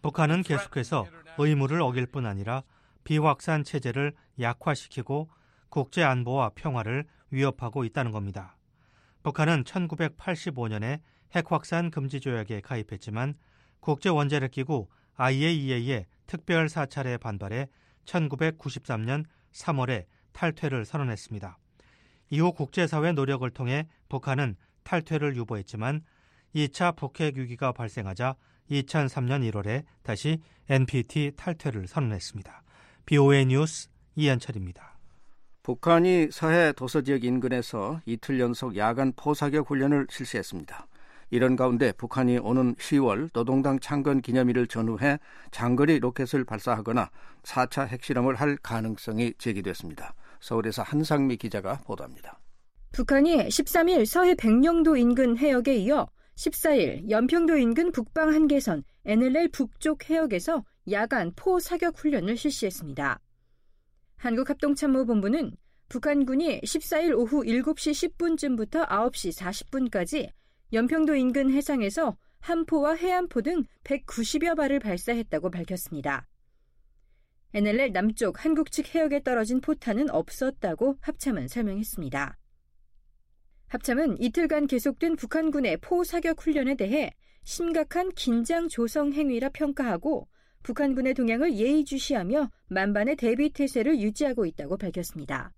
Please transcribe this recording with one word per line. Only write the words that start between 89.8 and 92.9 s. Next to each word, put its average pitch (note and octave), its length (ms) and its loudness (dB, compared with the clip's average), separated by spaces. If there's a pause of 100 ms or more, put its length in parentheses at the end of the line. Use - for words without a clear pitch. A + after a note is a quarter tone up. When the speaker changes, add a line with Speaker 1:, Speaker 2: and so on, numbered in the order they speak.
Speaker 3:
북한군의 C4 520 0
동향을 B3 400 2
예의주시하며 C4 960 0 (180)
만반의 G3+ 480 0